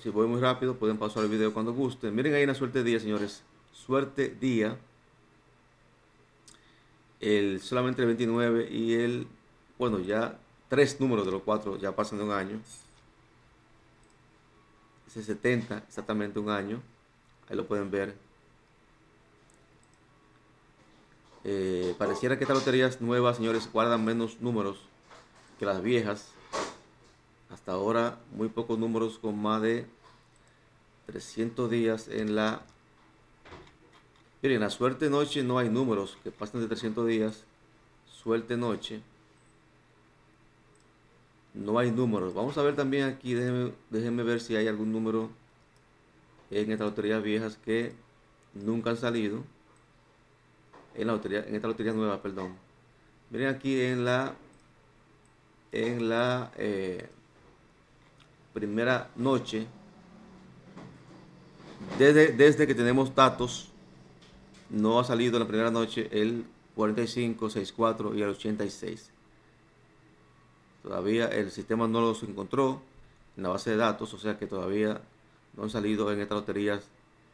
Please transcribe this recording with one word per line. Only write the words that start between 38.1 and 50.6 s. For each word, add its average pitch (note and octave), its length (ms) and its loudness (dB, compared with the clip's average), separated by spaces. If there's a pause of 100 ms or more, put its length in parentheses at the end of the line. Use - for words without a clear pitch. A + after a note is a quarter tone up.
noche. A2 460 -4 (2500)
No G#2 260 -2
hay B2 120 4
números. G#2+ 420 0
Vamos B2 240 -4
a D3 60 2
ver C#3+ 120 4
también C#3 300 0
aquí, B2+ 300 -4
déjenme, B2 380 0 (180)
déjenme A#2 320 0
ver A#2 180 0
si A#2 160 -2
hay A2 100 2
algún A2 240 -2
número A2 380 0 (1200)
en G#2+ 220 -2
estas G#2+ 140 -2
loterías G#2 360 0
viejas G#2+ 360 -2
que A#2 340 -2 (640)
nunca A2 340 -2
han A#2 80 2
salido. A#2 460 -2 (1500)